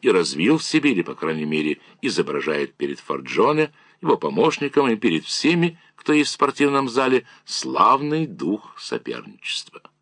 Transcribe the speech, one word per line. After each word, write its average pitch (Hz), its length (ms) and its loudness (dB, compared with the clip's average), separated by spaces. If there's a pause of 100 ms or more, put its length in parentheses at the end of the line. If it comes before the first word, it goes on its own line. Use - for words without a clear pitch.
и 123 80 2
развил 92 480 2
в 156 40 -6
себе, 147 300 0
или, 92 100 0
по 71 140 -8
крайней 78 300 -4
мере, 76 340 -2 (200)
изображает 73 760 -2
перед 71 260 -6
Форджоне, 110 720 0 (280)
его - 160 2
помощником 139 720 0
и 113 60 2
перед 92 300 0
всеми, 170 560 0 (160)
кто - 160 -2
есть 151 180 2
в - 40 -6
спортивном 139 540 2
зале, 127 360 2 (200)
славный 147 840 0
дух 90 500 -6
соперничества. - 1040 -10 (200)